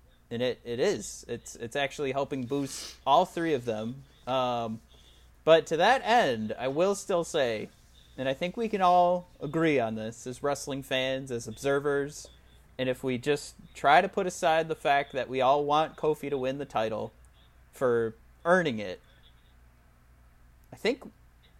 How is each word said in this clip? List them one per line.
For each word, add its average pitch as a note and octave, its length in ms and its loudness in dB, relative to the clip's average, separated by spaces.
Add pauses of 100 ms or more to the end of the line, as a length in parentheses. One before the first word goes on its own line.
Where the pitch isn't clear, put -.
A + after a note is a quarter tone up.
(300)
And A#2+ 120 -6
it, B2 220 -2
it A#2+ 160 -6
is. D#3 480 -4
It's, - 280 -12
it's A#2 200 -10
actually C#3 360 -4
helping C#3 320 -4
boost C#3 500 -6 (120)
all D3+ 180 6
three E3 280 -4
of B2 120 0
them. A#2 400 -6 (220)
Um, A#2+ 540 -2 (640)
but D#3+ 220 8
to E3 120 -2
that A3 260 4
end, C3 540 2
I B2 100 -4
will F3 260 2
still F3 300 -2
say, A#2+ 440 -2 (480)
and C3+ 120 -4
I C3 60 2
think F3+ 220 -6
we A3+ 120 -2
can G#3 120 -2
all F3+ 480 4 (120)
agree D3+ 400 2
on A2 160 -2
this A2 300 -10
as B2+ 160 -10
wrestling C#3 400 -4
fans, C3 480 -4
as A#2 180 -8
observers, C#3+ 800 -2 (500)
and C3 100 -2
if B2+ 160 -4
we C3 140 -2
just C#3+ 360 -2 (200)
try D3+ 260 6
to F#3+ 80 2
put G3 180 -2
aside E3 420 0
the D#3 80 -4
fact C#3+ 360 0
that B2+ 160 -4
we C3 120 -2
all C#3+ 240 4
want D3 320 0
Kofi D3+ 340 -2
to C#3 80 -2
win C3 200 -4
the C#3+ 60 -8
title A2 480 -4 (600)
for A#2 420 0 (300)
earning E3+ 340 4
it, F#2+ 220 -8 (1700)
I A#2+ 40 -18
think A#3+ 260 -2 (580)